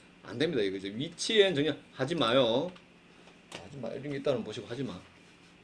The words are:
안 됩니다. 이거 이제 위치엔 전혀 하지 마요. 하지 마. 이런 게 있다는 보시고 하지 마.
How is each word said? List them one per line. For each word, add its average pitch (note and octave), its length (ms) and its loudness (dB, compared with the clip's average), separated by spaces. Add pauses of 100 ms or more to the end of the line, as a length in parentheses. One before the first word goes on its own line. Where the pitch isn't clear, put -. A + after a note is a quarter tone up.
(240)
안 G#2+ 160 -10
됩니다. C#3+ 240 2
이거 G2 140 -2
이제 G2 180 -6
위치엔 F#3+ 580 4
전혀 D3 220 0 (160)
하지 C#3 240 -2
마요. C3 560 4 (800)
하지 - 260 -14
마. C3 120 -6
이런 C#3 220 -8
게 C#3 60 -4
있다는 C#3 260 0
보시고 G#2+ 240 -10
하지 B2 160 -6
마. F2+ 160 -8 (640)